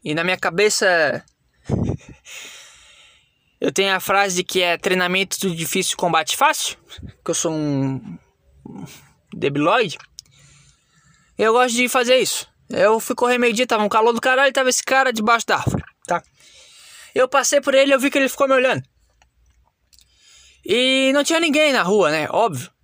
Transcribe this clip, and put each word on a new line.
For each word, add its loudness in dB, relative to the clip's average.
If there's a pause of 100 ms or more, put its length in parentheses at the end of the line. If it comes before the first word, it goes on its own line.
E -6
na -2
minha -2
cabeça 0 (420)
<laughs> -4 (1600)
eu -2
tenho 0
a -2
frase 0
de -2
que -2
é 0
treinamento -2
difícil, -4
combate -2
fácil, 0 (460)
que -6
eu -2
sou -2
um -4 (1160)
debilóide. -2 (1400)
Eu 2
gosto 2
de 0
fazer 2
isso. -2 (220)
Eu 2
fui -4
correr 0
meio-dia, 0
tava 0
um 0
calor 2
do -4
caralho, 2
tava 2
esse -2
cara 2
debaixo 0
da 0
árvore, -4 (220)
tá? -4 (920)
Eu 2
passei 2
por 0
ele, 6
eu 2
vi 0
que 0
ele 2
ficou 0
me 2
olhando. 2 (1800)
E 2
não 2
tinha 0
ninguém 2
na 2
rua, 2
né? -2
Óbvio. -2 (120)